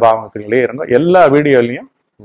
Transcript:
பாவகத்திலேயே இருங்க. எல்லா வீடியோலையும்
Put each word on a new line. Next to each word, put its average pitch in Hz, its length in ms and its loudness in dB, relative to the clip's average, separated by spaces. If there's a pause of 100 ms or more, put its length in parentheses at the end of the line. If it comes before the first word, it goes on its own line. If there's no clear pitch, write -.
பாவகத்திலேயே 113 600 -2
இருங்க. 120 180 -8 (140)
எல்லா 175 240 2 (140)
வீடியோலையும் 143 540 0 (360)